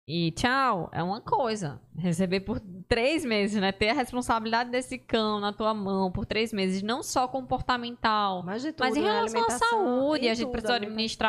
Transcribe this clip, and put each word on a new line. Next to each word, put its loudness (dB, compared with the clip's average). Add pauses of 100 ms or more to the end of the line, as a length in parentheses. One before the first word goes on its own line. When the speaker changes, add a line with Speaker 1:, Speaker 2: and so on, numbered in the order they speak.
Speaker 1:
e 0
tchau 2
é -2
uma -2
coisa. 0 (160)
Receber 0
por -4 (280)
três 2
meses, 2
né? 2
Ter 2
a 2
responsabilidade 0
desse -4
cão 0
na -2
tua 0
mão 0
por -4
três 0
meses, 0
não -2
só 0
comportamental, -2
Speaker 2:
Mas -6
de -4
Speaker 1:
mas 2
Speaker 2:
tudo, 2
Speaker 1:
em 2
Speaker 2:
né? 2
Speaker 1:
relação 2
à 4
Speaker 2:
Alimentação, 2
Speaker 1:
saúde, 2
Speaker 2:
em 4
Speaker 1:
a 2
gente -2
Speaker 2:
tudo, -6
Speaker 1:
precisou 0
Speaker 2:
alimentação. -2 (360)